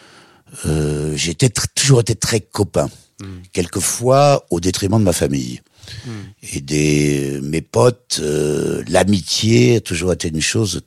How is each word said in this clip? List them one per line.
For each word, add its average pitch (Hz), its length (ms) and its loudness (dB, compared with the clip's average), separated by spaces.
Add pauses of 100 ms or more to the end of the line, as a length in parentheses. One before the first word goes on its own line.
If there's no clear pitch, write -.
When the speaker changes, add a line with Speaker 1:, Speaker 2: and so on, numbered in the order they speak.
(680)
Speaker 1:
euh, 76 500 -2
j'étais 85 320 0
tr-, - 260 -2
toujours 135 260 4
été 113 160 0
très - 240 -2
copain. - 480 -2 (320)
Speaker 2:
Hmm. 95 200 -14 (120)
Speaker 1:
Quelquefois 127 960 2
au 85 100 0
détriment 95 380 0
de 107 60 4
ma 87 80 4
famille. 65 480 -2 (460)
Speaker 2:
Hmm. 120 40 -10 (420)
Speaker 1:
Et - 80 -8
des, 73 840 0
mes 76 200 -4
potes, - 600 0
euh, 76 680 -2
l'amitié 110 880 2
a 104 40 0
toujours 90 320 -2
été 85 160 -4
une 80 120 -4
chose 95 460 -2